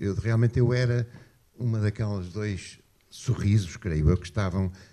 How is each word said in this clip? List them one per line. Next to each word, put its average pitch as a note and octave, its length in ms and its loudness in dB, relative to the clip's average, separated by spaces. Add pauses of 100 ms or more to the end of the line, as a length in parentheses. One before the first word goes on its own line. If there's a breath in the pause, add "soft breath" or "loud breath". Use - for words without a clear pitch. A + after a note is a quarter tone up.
eu, G2 140 -2
realmente A2+ 440 2
eu B2 140 4
era A#2+ 360 0 (500 loud breath)
uma A2+ 220 -2
daquelas G#2 480 -2
dois G2+ 500 -8 (320)
sorrisos, G2+ 640 0
creio D#2 340 2
eu, F2+ 60 4
que - 100 -10
estavam F#2+ 440 -2 (220 loud breath)